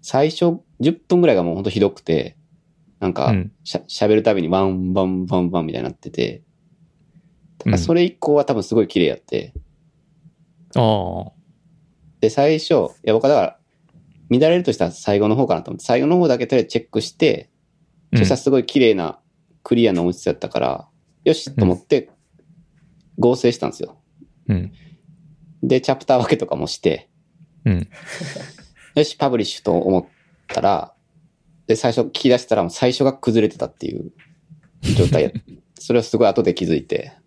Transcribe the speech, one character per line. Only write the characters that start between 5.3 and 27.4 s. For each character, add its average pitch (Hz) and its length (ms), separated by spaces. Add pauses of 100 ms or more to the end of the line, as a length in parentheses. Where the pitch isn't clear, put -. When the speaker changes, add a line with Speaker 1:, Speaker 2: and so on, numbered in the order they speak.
Speaker 1:
ン、 90 120
ワ 87 120
ン 78 40
み 80 60
た 62 80
い - 20
に 64 60
な - 40
っ - 60
て - 120
て、 - 340 (1120)
だ - 60
か - 80
ら 95 60
そ 87 140
れ 175 120
以 180 80
降 - 240
は 143 80
多 139 100
分 104 80
す - 140
ご 110 80
い - 20
綺 92 140
麗 82 60
や 67 100
っ - 20
て。 - 340 (1200)
Speaker 2:
う - 20
ん。 - 20
あ 92 500
あ。 - 20 (880)
Speaker 1:
で、 110 100
最 151 300
初、 - 120
い 156 40 (260)
や、 110 120
僕 113 100
は 139 60
だ 147 40
か 123 60
ら、 - 180 (720)
乱 123 180
れ 175 100
る 180 40
と 143 100
し - 40
た 90 80
ら 85 80
最 101 260
後 107 80
の 110 80
方 127 140
か 85 80
な 82 60
と - 100
思 87 40
っ - 40
て、 - 40
最 127 180
後 143 40
の 175 120
方 175 100
だ 123 100
け 120 80
と 139 80
り 123 60
あ - 20
え 110 40
ず - 40
チ - 80
ェ 110 40
ッ - 60
ク 110 120
し - 100
て、 - 400 (600)
Speaker 2:
う - 20
ん。 123 60
Speaker 1:
そ 101 60
し - 20
た 131 60
ら 127 40
す - 100
ご 135 120
い 120 40
綺 - 140
麗 117 160
な、 85 240 (460)
ク - 100
リ 117 140
ア 98 40
な 87 120
音 87 80
質 - 140
や - 80
っ - 20
た - 120
か - 120
ら、 65 280 (360)
よ - 100
し - 220
と 110 80
思 90 100
っ 90 100
て、 - 200
Speaker 2:
う - 60
ん。 - 20 (1080)
Speaker 1:
合 120 160
成 127 160
し - 80
た - 80
ん - 40
で - 80
す - 40
よ。 - 180 (460)
Speaker 2:
う 107 80
ん。 92 180 (920)
Speaker 1:
で、 127 160
チ - 100
ャ - 60
プ - 100
タ 131 120
ー 123 40
分 - 60
け 151 80
と - 100
か - 80
も 76 140
し - 100
て、 - 320 (540)